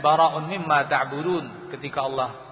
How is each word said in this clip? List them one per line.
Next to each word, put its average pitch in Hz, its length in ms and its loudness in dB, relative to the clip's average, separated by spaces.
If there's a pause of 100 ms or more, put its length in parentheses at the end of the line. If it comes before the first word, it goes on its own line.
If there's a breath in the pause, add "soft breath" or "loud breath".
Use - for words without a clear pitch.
bara'un 156 480 4
mimma 151 400 0
ta'budun." 143 800 -2
Ketika 135 320 -6
Allah 131 320 -2 (160)